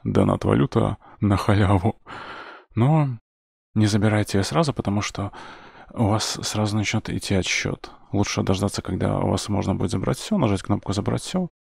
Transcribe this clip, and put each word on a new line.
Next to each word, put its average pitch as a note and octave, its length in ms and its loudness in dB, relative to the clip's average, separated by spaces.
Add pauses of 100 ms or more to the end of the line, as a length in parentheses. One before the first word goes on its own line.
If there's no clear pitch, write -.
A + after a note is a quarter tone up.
донат-валюта G#2 920 2 (240)
на G2+ 160 4
халяву. G2+ 640 2 (760)
Но C#3 440 2 (560)
не G#2+ 120 4
забирайте G#2 520 2
ее F#2+ 60 2
сразу, D3 280 0
потому G2+ 300 -2
что - 280 -6 (600)
у A#2 140 0
вас G#2 180 2
сразу G#2 540 -2
начнет G#2 320 -2
идти G#2 240 -2
отсчет. - 560 -2 (220)
Лучше G2+ 300 0
дождаться, G2 380 0
когда F#2+ 380 -2
у F#2+ 100 0
вас G2 220 -2
можно G2 240 0
будет F#2 160 -2
забрать G2 260 -2
все, - 220 -2
нажать G#2+ 240 2
кнопку G#2 320 -2
«Забрать G#2+ 260 -2
все» F3+ 300 -4 (100)